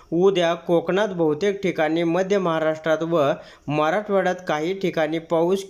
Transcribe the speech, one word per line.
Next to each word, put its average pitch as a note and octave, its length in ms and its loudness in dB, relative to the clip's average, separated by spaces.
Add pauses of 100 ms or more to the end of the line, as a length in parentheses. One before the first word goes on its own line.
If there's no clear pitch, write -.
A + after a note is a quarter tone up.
(120)
उद्या F3 420 4
कोकणात F3 540 0
बहुतेक F3 540 0
ठिकाणी, D#3+ 400 0
मध्य F#3 360 0
महाराष्ट्रात D#3+ 640 0
व E3 280 2 (380)
मराठवाड्यात F3+ 800 0
काही D#3+ 300 -2
ठिकाणी E3 400 -2
पाऊस E3+ 520 0